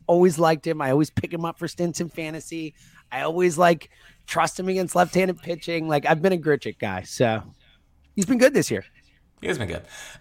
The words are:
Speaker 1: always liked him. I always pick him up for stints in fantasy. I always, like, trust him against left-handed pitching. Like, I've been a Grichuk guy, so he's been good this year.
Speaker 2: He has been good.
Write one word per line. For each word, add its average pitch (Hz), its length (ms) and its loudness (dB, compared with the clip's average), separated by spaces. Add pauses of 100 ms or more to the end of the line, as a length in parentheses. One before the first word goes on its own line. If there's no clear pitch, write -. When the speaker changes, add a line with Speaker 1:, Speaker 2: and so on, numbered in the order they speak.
Speaker 1:
always 175 320 4
liked 160 260 2
him. 160 160 -4
I 135 80 -2
always 143 220 2
pick 175 200 -4
him 170 140 -6
up 170 140 -10
for 170 80 -6
stints 170 340 -4
in 175 80 -8
fantasy. 156 640 -10 (380)
I 131 100 -6
always, 165 380 0
like, 175 300 4 (380)
trust 165 320 -2
him 185 80 -4
against 190 280 -2
left-handed 180 460 0
pitching. 170 460 -6
Like, 147 180 0
I've 151 160 2
been 190 120 2
a 180 40 0
Grichuk 147 400 -2
guy, 95 240 -6
so 110 400 0 (760)
he's 202 100 -2
been 254 120 0
good 262 160 6
this 190 160 2
year. 98 160 -4 (560)
Speaker 2:
He - 60 -10
has 90 100 -4
been 95 100 -6
good. 82 160 -10 (380)